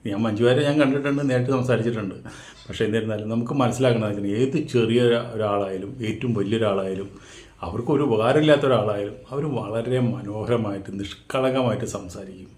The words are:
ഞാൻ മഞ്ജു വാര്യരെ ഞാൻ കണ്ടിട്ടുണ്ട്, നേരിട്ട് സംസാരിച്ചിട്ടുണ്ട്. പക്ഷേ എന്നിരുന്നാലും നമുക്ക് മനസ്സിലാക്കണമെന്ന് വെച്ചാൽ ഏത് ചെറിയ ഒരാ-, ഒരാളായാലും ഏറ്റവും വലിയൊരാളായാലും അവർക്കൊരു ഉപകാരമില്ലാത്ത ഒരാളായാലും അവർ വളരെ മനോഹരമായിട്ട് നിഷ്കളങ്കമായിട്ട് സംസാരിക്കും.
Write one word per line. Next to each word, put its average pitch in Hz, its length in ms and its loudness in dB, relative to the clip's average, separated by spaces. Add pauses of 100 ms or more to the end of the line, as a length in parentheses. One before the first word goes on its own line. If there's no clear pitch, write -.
ഞാൻ 101 200 -4
മഞ്ജു 107 200 0
വാര്യരെ 131 220 6
ഞാൻ 143 160 2
കണ്ടിട്ടുണ്ട്, 139 480 2
നേരിട്ട് 123 240 2
സംസാരിച്ചിട്ടുണ്ട്. 113 600 0 (500)
പക്ഷേ 98 220 -4
എന്നിരുന്നാലും 110 460 -2
നമുക്ക് 117 300 -2
മനസ്സിലാക്കണമെന്ന് 113 580 2
വെച്ചാൽ 101 220 -2
ഏത് 135 140 0 (160)
ചെറിയ 117 360 4
ഒരാ-, 117 260 2
ഒരാളായാലും 101 560 -2 (180)
ഏറ്റവും 117 300 -2
വലിയൊരാളായാലും 98 720 0 (580)
അവർക്കൊരു 120 420 0
ഉപകാരമില്ലാത്ത 139 600 4
ഒരാളായാലും 104 480 0 (160)
അവർ 143 120 -4 (140)
വളരെ 113 420 -2 (120)
മനോഹരമായിട്ട് 104 760 -4 (100)
നിഷ്കളങ്കമായിട്ട് 127 960 -2
സംസാരിക്കും. 92 600 -12